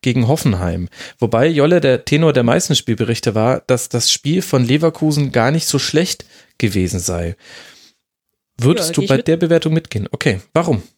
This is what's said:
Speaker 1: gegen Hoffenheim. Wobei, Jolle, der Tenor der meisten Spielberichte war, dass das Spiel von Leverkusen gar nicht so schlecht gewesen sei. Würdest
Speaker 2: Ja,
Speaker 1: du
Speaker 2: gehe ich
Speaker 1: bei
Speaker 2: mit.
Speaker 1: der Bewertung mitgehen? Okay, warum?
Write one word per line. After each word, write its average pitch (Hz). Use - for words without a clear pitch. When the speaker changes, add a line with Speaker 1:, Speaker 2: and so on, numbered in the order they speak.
Speaker 1:
gegen 123
Hoffenheim. 90
Wobei, 117
Jolle, 160
der 131
Tenor 151
der 127
meisten 147
Spielberichte 113
war, 110
dass 123
das 117
Spiel 165
von 131
Leverkusen 147
gar 123
nicht 160
so 143
schlecht -
gewesen 95
sei. 85
Würdest 160
Speaker 2:
Ja, 170
Speaker 1:
du 147
Speaker 2:
gehe 139
ich -
Speaker 1:
bei 135
Speaker 2:
mit. -
Speaker 1:
der 160
Bewertung 165
mitgehen? 110
Okay, 98
warum? 190